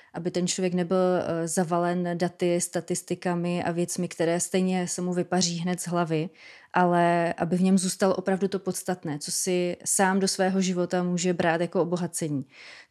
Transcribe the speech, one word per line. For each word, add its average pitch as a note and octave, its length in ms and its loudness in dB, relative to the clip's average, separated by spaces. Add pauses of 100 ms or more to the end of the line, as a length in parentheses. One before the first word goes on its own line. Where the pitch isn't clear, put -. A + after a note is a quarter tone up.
(140)
aby F3 180 -6
ten F3+ 160 0
člověk F#3 260 -2
nebyl, F3+ 240 0
eh, F3 500 0
zavalen F3 720 0
daty, F3 440 0
statistikami F3 1000 -2
a E3+ 80 -2
věcmi, F3 360 -2
které E3+ 320 0
stejně F#3 480 0
se - 140 -6
mu F3+ 120 -2
vypaří E3+ 460 0
hned F3 220 -2
z - 60 -10
hlavy, E3 420 0 (440)
ale F3 600 4
aby E3+ 240 -2
v F3 40 0
něm F#3+ 160 6
zůstalo F#3 380 0
opravdu F#3+ 320 0
to F#3+ 120 -4
podstatné, F3 600 -6
co F3 120 -10
si F3+ 540 -2
sám F#3+ 340 2
do F#3+ 80 4
svého F#3+ 340 2
života F3+ 420 0
může F3+ 300 0
brát E3+ 280 2
jako F3 200 0
obohacení, E3+ 640 -2 (460)